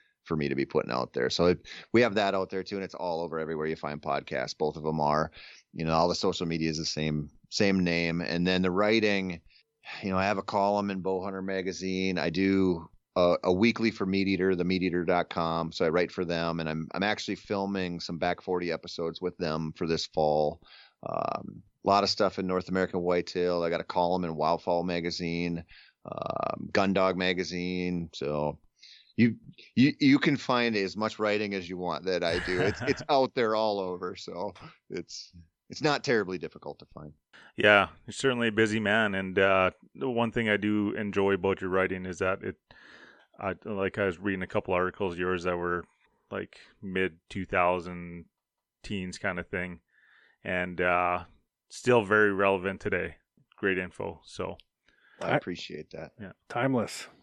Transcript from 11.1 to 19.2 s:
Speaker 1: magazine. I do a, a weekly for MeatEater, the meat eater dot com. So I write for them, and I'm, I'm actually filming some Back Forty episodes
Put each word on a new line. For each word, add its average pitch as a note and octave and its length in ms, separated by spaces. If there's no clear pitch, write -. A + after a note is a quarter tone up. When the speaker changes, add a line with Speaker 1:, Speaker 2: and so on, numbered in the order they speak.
Speaker 1:
magazine. F#2+ 760
I D2+ 100
do F#2 580
a, F2 260
a F#2 80
weekly A2+ 380
for G2 160
MeatEater, F#2+ 500
the E2+ 80
meat F2+ 180
eater F2 220
dot F2 240
com. E2 440
So F#2 120
I E2 40
write E2+ 240
for F#2 120
them, E2+ 360
and D#2+ 80
I'm, D#2 260
I'm F#2 80
actually G#2 320
filming F#2+ 640
some E2 180
Back F2 220
Forty F2 300
episodes E2 500